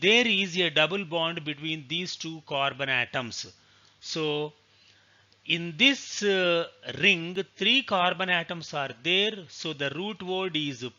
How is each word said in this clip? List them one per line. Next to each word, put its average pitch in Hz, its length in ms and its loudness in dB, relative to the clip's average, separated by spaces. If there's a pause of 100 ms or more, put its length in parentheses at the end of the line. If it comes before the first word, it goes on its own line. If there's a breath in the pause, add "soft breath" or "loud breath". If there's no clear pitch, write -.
there 226 260 6
is 190 300 0
a 175 120 4
double 156 360 2
bond 165 400 -2
between 151 420 -6
these 170 280 -6
two 160 320 -10
carbon 139 420 -2
atoms. 123 560 -2 (540 soft breath)
So 151 540 -4 (920 soft breath)
in 170 320 -2
this, 254 460 4
uh, 180 420 4 (320)
ring, 180 400 2 (180)
three 240 280 2
carbon 180 460 0
atoms 170 440 -4
are 139 160 -4 (140)
there. 190 300 2 (160)
So - 240 -8
the 139 180 -2
root 190 320 -8
word 185 320 -4
is 139 280 -4 (160)